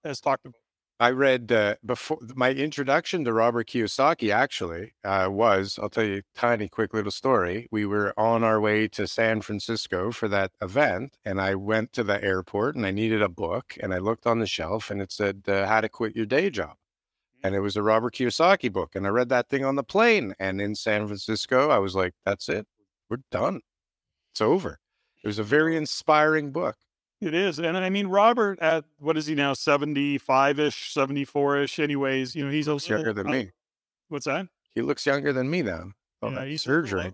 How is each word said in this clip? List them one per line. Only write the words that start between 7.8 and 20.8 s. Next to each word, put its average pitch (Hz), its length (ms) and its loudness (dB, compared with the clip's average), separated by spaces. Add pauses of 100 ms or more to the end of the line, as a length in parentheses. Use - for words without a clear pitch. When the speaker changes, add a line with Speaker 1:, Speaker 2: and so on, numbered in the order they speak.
Speaker 2:
were 101 300 0
on 113 280 2
our 110 180 2
way 107 280 2
to 98 180 -6
San 110 340 0
Francisco 104 720 -4
for 113 180 -4
that 98 220 0 (100)
event, 110 640 -2
and 98 160 -4
I 98 140 0
went 107 380 -2
to 120 100 -2
the 101 200 0
airport 101 520 -2
and 117 100 -2
I 95 60 -2
needed 110 300 0
a 101 60 2
book, 90 540 -6
and 98 120 -4
I 90 40 -2
looked 104 300 -4
on 117 120 2
the 110 80 0
shelf 95 440 -6
and 101 100 -6
it 95 100 -8
said, 98 360 -4
uh, 98 180 0
How 110 160 2
to 107 80 -2
Quit - 260 -6
Your 113 120 -2
Day 151 240 2
Job. 92 240 -8 (680)
And 98 120 0
it 98 40 0
was 98 160 -2
a 104 80 0
Robert 110 300 4
Kiyosaki 135 580 2
book. 92 240 -4
And 98 100 -2
I 98 40 2
read 123 200 2
that 123 200 0
thing 135 160 0
on 135 100 0
the 139 80 -2
plane. 202 560 2
And 95 220 -2
in 104 140 -4
San 107 320 0